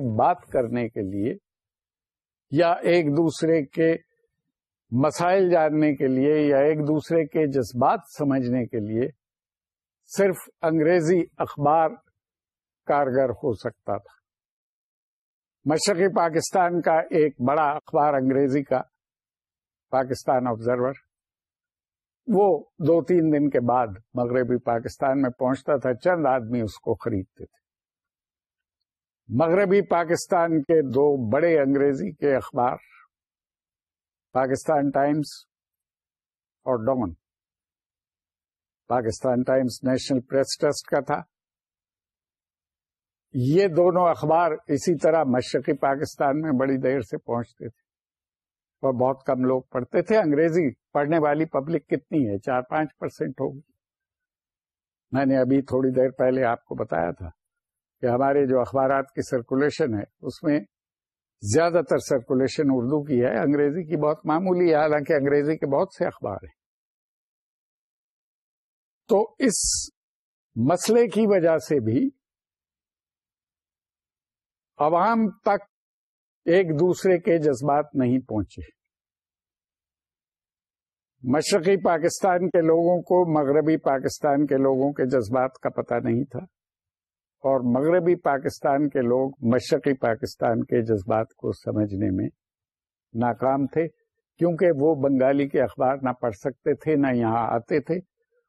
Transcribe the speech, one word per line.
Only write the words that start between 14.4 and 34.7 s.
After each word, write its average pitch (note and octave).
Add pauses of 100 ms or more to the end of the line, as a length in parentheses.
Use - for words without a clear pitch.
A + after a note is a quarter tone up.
مشرقی E3
پاکستان F3
کا D#3+ (200)
ایک D3+
بڑا D3
اخبار D3+
انگریزی C3+
کا، C3 (1080)
پاکستان B2+
آبزرور، B2 (1300)
وہ G3+ (400)
دو E3+
تین E3
دن D3
کے C3
بعد A#2+ (140)
مغربی B2
پاکستان B2
میں C3 (100)
پہنچتا C3+
تھا، B2+
چند E3+
آدمی B2
اس A2
کو -
خریدتے -
تھے۔ - (1700)
مغربی F3+
پاکستان E3+
کے D#3+ (100)
دو C3+ (260)
بڑے D#3+
انگریزی C#3
کے C#3+
اخبار، B2 (1600)
پاکستان C3+